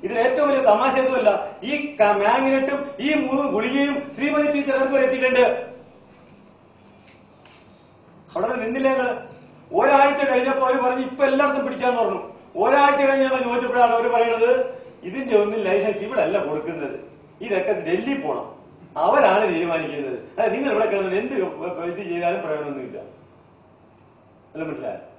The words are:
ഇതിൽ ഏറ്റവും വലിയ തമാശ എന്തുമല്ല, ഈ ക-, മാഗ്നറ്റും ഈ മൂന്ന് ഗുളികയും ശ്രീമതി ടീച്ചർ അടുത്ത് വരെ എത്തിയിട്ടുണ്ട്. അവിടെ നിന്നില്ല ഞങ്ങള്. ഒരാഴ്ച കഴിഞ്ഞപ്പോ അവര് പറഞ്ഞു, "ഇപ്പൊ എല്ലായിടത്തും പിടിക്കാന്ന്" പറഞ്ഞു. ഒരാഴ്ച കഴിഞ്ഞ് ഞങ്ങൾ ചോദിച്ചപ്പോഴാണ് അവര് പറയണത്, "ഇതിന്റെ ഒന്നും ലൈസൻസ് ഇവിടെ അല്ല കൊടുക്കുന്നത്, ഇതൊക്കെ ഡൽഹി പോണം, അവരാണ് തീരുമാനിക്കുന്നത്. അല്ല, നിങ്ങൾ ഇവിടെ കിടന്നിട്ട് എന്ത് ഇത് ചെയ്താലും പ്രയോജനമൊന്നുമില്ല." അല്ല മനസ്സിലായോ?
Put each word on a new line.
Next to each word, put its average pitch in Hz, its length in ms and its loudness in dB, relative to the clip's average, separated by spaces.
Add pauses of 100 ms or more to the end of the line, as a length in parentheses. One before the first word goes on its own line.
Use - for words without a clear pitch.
ഇതിൽ 226 160 -2
ഏറ്റവും 269 300 2
വലിയ 269 120 2
തമാശ 262 340 4
എന്തുമല്ല, 254 520 2 (160)
ഈ 294 380 -6
ക-, - 0 -
മാഗ്നറ്റും 269 960 2
ഈ 285 140 -2
മൂന്ന് 277 380 0
ഗുളികയും 277 640 -2
ശ്രീമതി 294 360 0
ടീച്ചർ 277 240 0
അടുത്ത് 269 180 0
വരെ 262 100 4
എത്തിയിട്ടുണ്ട്. 254 680 2 (2750)
അവിടെ 226 200 -2
നിന്നില്ല 254 320 -2
ഞങ്ങള്. 262 440 -2 (420)
ഒരാഴ്ച 277 560 4
കഴിഞ്ഞപ്പോ 262 380 2
അവര് 262 100 2
പറഞ്ഞു, 254 280 0
"ഇപ്പൊ - 180 -2
എല്ലായിടത്തും 269 420 2
പിടിക്കാന്ന്" 247 340 0
പറഞ്ഞു. 196 320 -2 (260)
ഒരാഴ്ച 277 440 4
കഴിഞ്ഞ് 269 240 4
ഞങ്ങൾ 262 180 0
ചോദിച്ചപ്പോഴാണ് 240 480 2
അവര് 233 180 2
പറയണത്, 233 680 2 (260)
"ഇതിന്റെ 233 340 -4
ഒന്നും 208 220 0
ലൈസൻസ് 196 380 0
ഇവിടെ 214 240 -4
അല്ല 160 240 0
കൊടുക്കുന്നത്, 151 540 -8 (420)
ഇതൊക്കെ 202 320 -2
ഡൽഹി 190 480 -4
പോണം, - 340 -8 (420)
അവരാണ് 185 580 4
തീരുമാനിക്കുന്നത്. 151 640 -4 (200)
അല്ല, 214 140 2
നിങ്ങൾ 269 180 -2
ഇവിടെ 220 140 2
കിടന്നിട്ട് 190 320 -2
എന്ത് 254 160 -4 (500)
ഇത് 175 240 -8
ചെയ്താലും 170 340 -2
പ്രയോജനമൊന്നുമില്ല." 143 580 -8 (1500)
അല്ല 156 120 -10
മനസ്സിലായോ? - 320 -10 (220)